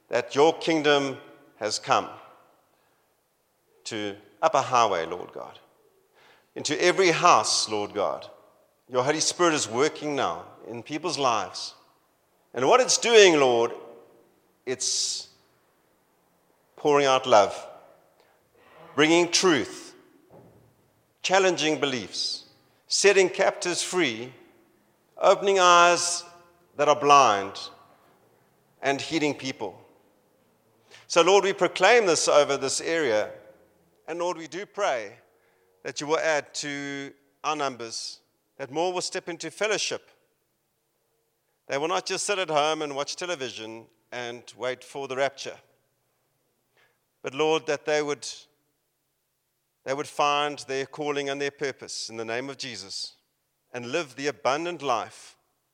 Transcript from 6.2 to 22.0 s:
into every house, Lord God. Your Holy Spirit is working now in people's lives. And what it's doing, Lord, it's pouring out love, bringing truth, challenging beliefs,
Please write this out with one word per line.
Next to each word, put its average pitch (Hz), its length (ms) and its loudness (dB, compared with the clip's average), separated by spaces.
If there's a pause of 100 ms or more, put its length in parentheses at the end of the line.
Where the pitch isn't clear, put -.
into 139 280 -6
every 175 280 2
house, 151 580 2
Lord 104 240 -6
God. 82 340 -4 (600)
Your 127 140 0
Holy 151 180 0
Spirit 170 320 0
is 120 160 -4
working 147 460 -2
now 90 280 -4 (240)
in 117 160 -14
people's 151 340 -8
lives. 110 580 -2 (800)
And 123 140 0
what 240 140 6
it's - 160 2
doing, 196 420 8
Lord, 120 320 4 (920)
it's - 640 -4 (1600)
pouring 143 220 4
out 131 180 4
love, 107 420 4 (1300)
bringing 165 360 4
truth, - 640 0 (1300)
challenging 165 560 2
beliefs, 127 640 -6 (420)